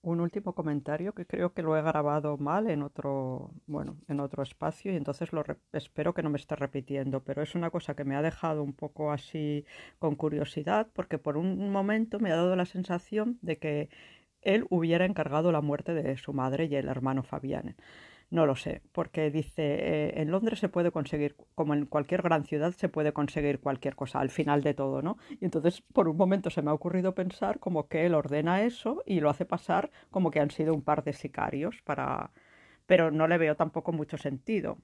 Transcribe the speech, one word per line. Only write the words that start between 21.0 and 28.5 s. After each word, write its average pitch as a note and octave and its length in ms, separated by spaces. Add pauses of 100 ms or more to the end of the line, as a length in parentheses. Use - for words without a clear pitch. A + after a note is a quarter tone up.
como D3+ 180
en D3 140
cualquier D3+ 340
gran E3+ 240
ciudad, D#3 280
se - 180
puede D3+ 240
conseguir C#3+ 440
cualquier C3+ 380
cosa C3 240
al C3+ 80
final D3 340
de D3 120
todo", C3+ 260
¿no? D#3+ 160 (240)
Y F#3 60
entonces, E3 340
por - 280
un D#3+ 100
momento F#3 320
se E3 100
me D3 100
ha D3+ 40
ocurrido F#3 400
pensar F#3+ 440
como D#3+ 300
que D#3+ 160
él F3 100
ordena D#3 500